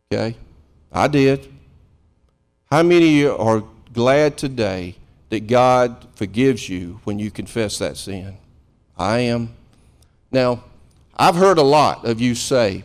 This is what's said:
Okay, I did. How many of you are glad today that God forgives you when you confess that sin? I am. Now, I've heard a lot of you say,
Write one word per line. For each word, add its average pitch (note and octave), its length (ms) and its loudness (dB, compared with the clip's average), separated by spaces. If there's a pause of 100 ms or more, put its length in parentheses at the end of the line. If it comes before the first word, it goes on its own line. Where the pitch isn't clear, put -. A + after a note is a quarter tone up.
(100)
Okay, A2 260 -6 (540)
I F#2+ 160 0
did. C3+ 460 0 (1160)
How D3+ 120 4
many E3+ 240 4
of D#3 60 4
you C#3+ 240 2
are A2 260 0 (300)
glad C#3 460 0
today G2 580 -6 (320)
that G#2+ 180 -6
God B2 680 2
forgives A2+ 540 -2
you F2+ 360 -12
when G#2 140 -6
you G#2 120 -8
confess G#2 480 -8
that E2 200 -6
sin? F#2+ 400 -14 (580)
I G2+ 220 -2
am. A#2 360 -4 (800)
Now, B2 320 -2 (500)
I've E3+ 220 2
heard F#3 220 4
a D3+ 40 6
lot C#3 440 2
of A2+ 140 -2
you B2 140 0
say, A2 500 -2